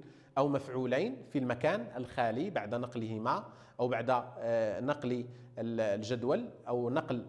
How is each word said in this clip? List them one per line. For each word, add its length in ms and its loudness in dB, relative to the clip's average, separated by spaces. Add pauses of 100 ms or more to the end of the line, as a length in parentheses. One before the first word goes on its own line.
(380)
أو 100 6
مفعولين 840 0
في 100 0
المكان 560 0
الخالي 540 0
بعد 260 -2
نقلهما 680 -2 (360)
أو 80 2
بعد، 220 0
آه، 680 2
نقل 460 0 (340)
ال-، 200 -2
الجدول 680 0 (180)
أو 220 0
نقل 400 0